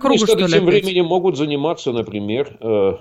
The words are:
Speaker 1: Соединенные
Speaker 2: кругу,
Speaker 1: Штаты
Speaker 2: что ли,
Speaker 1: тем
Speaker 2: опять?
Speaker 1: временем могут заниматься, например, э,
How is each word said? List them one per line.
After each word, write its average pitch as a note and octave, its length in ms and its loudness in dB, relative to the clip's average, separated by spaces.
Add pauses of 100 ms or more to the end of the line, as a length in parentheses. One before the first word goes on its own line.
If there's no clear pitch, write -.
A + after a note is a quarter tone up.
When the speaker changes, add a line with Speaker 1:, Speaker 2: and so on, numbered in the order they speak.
Speaker 1:
Соединенные C4+ 180 2
Speaker 2:
кругу, A3 80 2
Speaker 1:
Штаты G3+ 140 4
Speaker 2:
что F#3 80 2
ли, E3 120 0
Speaker 1:
тем F3 80 2
Speaker 2:
опять? F#3+ 160 4
Speaker 1:
временем F3+ 220 0
могут F3+ 300 0
заниматься, D3 560 -2
например, G#2+ 680 -4
э, G#2 400 0